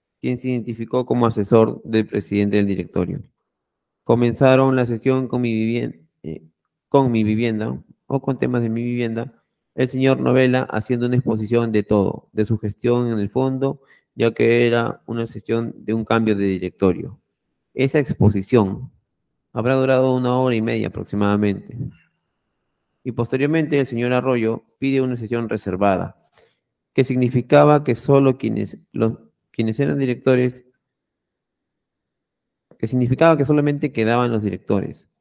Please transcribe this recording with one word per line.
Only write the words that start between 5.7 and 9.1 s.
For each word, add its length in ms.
eh, 240
con 220
mi 140
vivienda, 580
o 140
con 180
temas 240
de 60
mi 160
vivienda, 580